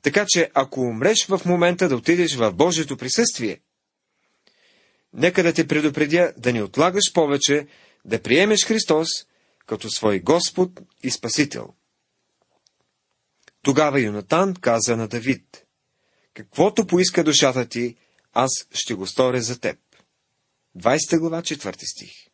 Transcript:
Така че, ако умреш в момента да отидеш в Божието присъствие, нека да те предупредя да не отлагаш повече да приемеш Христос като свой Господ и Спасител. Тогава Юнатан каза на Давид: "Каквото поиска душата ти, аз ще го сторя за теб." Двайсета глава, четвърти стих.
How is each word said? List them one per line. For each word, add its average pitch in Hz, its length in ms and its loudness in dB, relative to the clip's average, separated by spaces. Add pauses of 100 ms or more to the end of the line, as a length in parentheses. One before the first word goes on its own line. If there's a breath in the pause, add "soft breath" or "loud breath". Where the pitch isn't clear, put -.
Така 196 260 2
че, 170 260 0
ако 135 280 0
умреш 127 460 0
в 190 180 -2
момента 175 420 2
да 165 80 2
отидеш 165 400 0
в 113 160 2
Божието 139 460 0
присъствие, 127 640 -2 (1500)
нека 175 300 2
да 165 100 2
те 156 140 0
предупредя 151 720 0
да 123 160 -2
не 110 100 -2
отлагаш 175 500 0
повече 143 540 0 (380 soft breath)
да 110 160 -4
приемеш 196 440 2
Христос 165 420 0 (580)
като 110 240 -8
свой 101 300 0
Господ 175 600 0 (220)
и 127 80 -4
Спасител. - 600 -6 (1900)
Тогава 139 400 2
Юнатан 156 540 0
каза 117 420 0
на 113 100 -4
Давид: - 580 -8 (680)
"Каквото 143 540 0
поиска 180 360 2
душата 135 420 2
ти, 117 300 -6 (380)
аз 127 180 2 (200)
ще - 220 -6
го 95 140 -6
сторя 127 340 0
за 117 180 -8
теб." - 180 -6 (1000)
Двайсета 156 440 0
глава, 165 220 -4
четвърти 139 440 -10
стих. - 260 -16 (220)